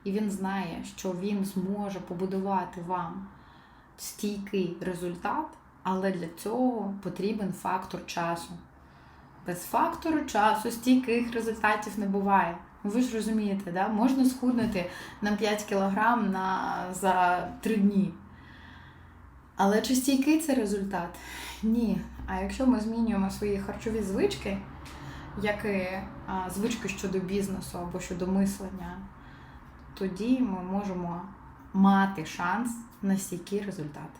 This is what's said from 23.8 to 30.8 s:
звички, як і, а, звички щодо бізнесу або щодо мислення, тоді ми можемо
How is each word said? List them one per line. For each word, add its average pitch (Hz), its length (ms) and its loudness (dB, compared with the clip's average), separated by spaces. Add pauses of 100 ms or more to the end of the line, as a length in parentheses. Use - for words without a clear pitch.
звички, 202 560 0 (840)
як 208 220 0
і, 190 220 0 (400)
а, 185 240 -4
звички 202 380 -2
щодо 190 300 -4
бізнесу 190 600 -4
або 175 220 -6
щодо 180 260 -4
мислення, 190 680 0 (1000)
тоді 220 460 0
ми 185 220 0
можемо 180 600 -4 (500)